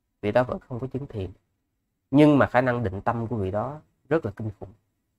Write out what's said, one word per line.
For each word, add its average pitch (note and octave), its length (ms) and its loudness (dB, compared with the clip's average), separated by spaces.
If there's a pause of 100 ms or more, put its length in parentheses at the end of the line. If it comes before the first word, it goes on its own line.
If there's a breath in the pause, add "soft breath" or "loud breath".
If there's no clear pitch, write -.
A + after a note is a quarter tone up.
(220)
Vị G#2 100 -2
đó B2 120 4
vẫn F#3 160 -8
không A#2+ 200 -10
có C3 80 -8
chứng C3 200 -8
thiền. F#2+ 220 -8 (840)
Nhưng D3 260 8
mà A2+ 80 6
khả B2 160 0
năng A#2+ 220 -2
định G2 180 -6
tâm A#2 260 -2
của A#2+ 80 -6
vị F#2+ 160 -2
đó B2+ 280 -6 (300)
rất D#3+ 160 -2
là G#2 100 -6
kinh A2 140 -8 (100)
khủng. G#2 100 -16 (500)